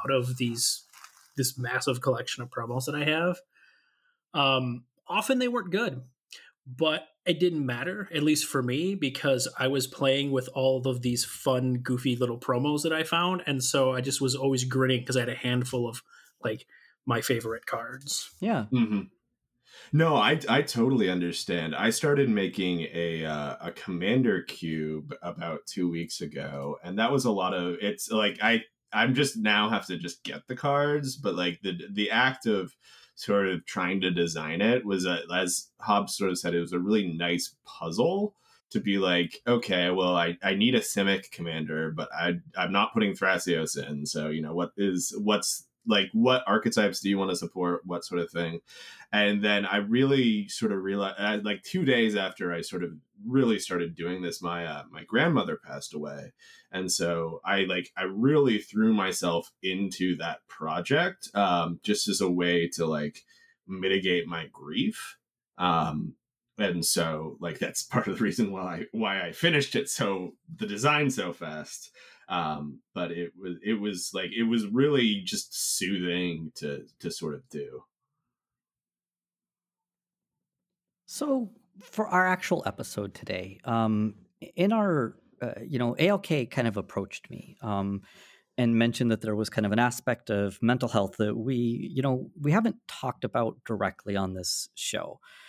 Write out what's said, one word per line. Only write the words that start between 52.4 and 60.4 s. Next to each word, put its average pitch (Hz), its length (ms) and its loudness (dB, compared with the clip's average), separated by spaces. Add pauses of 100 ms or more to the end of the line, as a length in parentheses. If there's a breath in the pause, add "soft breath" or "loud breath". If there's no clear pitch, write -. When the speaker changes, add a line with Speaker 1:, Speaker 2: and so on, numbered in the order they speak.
Speaker 3:
I 82 80 -4
sort 87 220 -6
of 82 80 -6 (340)
really 117 340 4
started 85 360 -4
doing 87 260 -4
this, 85 200 -6
my, 85 240 -4
uh, 76 260 -8
my 78 120 -14
grandmother 123 540 2
passed - 360 -12
away. 73 380 -10 (400 loud breath)
And 92 200 -4
so 82 520 -2
I, 98 200 2
like, 90 340 0
I 95 60 -2
really 117 560 6
threw 110 340 4
myself 90 580 2 (120)
into 92 540 0
that 82 300 -8